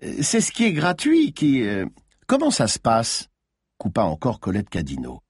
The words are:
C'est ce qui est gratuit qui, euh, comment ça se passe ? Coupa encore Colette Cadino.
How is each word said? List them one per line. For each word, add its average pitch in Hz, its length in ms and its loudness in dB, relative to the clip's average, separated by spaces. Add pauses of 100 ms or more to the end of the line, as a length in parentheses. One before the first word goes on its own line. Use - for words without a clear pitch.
(220)
C'est 226 200 2
ce - 100 -2
qui 233 140 0
est 190 80 2
gratuit 269 580 2
qui, 139 300 2
euh, 101 240 -2 (420)
comment 277 240 4
ça - 160 2
se - 120 -2
passe ? - 500 0 (480)
Coupa 104 260 -2
encore 87 380 -2
Colette 101 280 -4
Cadino. 67 600 -8